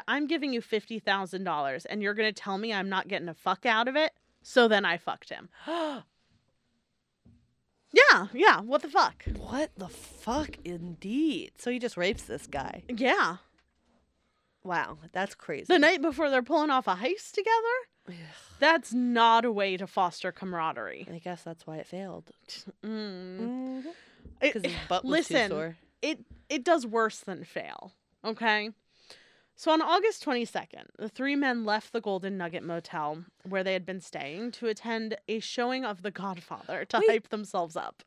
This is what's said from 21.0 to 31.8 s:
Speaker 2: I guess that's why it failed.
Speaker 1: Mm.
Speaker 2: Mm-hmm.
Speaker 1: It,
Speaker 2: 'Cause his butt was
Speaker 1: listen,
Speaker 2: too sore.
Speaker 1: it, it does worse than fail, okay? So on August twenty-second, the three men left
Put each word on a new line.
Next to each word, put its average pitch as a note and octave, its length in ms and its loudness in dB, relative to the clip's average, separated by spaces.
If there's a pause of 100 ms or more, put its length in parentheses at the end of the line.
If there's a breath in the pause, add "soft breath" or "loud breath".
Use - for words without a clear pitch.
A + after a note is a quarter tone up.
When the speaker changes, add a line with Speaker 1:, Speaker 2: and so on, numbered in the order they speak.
Speaker 2:
I E3+ 60 -12
guess F3 240 -10
that's E3 240 -14
why D#3 120 -10
it - 80 -10
failed. F3 440 -12 (540)
Speaker 1:
Mm. F#3+ 560 -10
Speaker 2:
Mm-hmm. B3+ 480 -6 (540 loud breath)
Speaker 1:
It, G3+ 100 6
Speaker 2:
'Cause G#3 100 -4
his F3+ 120 -2 (140)
butt F3+ 160 0
was C4 60 -2 (200)
Speaker 1:
listen, A#3 200 4
Speaker 2:
too F3 60 -2
sore. E3 200 -6 (260)
Speaker 1:
it, D4 160 -2 (300)
it C4 160 -2
does D#4+ 220 4
worse A3 340 0
than F3 240 -10
fail, - 480 -12 (320)
okay? A3 460 0 (840 soft breath)
So - 160 2
on D#4+ 100 6
August F4+ 400 2
twenty-second, A#3+ 600 -4 (140)
the G#3+ 100 -8
three C#4 260 -2
men B3+ 300 2
left G#3+ 280 -2